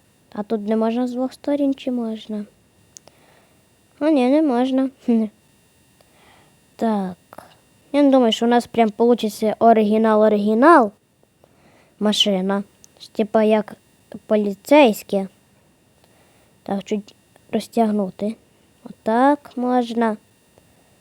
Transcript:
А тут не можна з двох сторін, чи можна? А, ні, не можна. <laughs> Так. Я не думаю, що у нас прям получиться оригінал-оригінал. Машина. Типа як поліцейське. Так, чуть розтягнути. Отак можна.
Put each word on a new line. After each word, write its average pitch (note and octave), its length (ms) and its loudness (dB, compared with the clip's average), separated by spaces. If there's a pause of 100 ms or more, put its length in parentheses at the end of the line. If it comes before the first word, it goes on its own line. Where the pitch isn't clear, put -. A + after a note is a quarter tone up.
(320)
А G#3 100 -10
тут G#3 260 -6
не A3 80 -2
можна A3+ 300 -2
з B3 60 -8
двох B3+ 200 -6
сторін, C#4+ 420 -2
чи - 160 -8
можна? A3 540 -8 (1500)
А, D4 120 -2
ні, B3+ 180 2
не D4 140 2
можна. C4 480 -2 (160)
<laughs> A3 240 0 (1500)
Так. G3+ 400 -4 (760)
Я C#4+ 100 2
не C#4+ 80 4
думаю, B3+ 220 4
що A#3 140 -2
у - 20 2
нас A#3+ 180 2
прям A3+ 240 0
получиться A3 680 -2
оригінал-оригінал. A3 1300 4 (1080)
Машина. G3+ 640 -2 (500)
Типа A3 300 -2
як G#3+ 340 0 (500)
поліцейське. G#3 1000 2 (1300)
Так, G3 220 -8
чуть G#3 300 -8 (380)
розтягнути. G#3 840 -4 (480)
Отак C4 720 -2
можна. A#3 600 -2 (840)